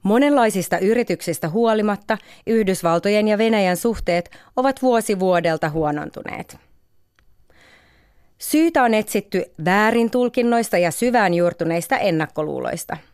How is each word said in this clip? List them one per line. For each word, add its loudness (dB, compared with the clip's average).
Monenlaisista 2
yrityksistä -2
huolimatta 0
Yhdysvaltojen 0
ja 2
Venäjän 2
suhteet -2
ovat 0
vuosi 2
vuodelta 0
huonontuneet. -6
Syytä 2
on 4
etsitty -2
väärintulkinnoista 2
ja 2
syyään 2
juurtuneista 0
ennakkoluuloista. -4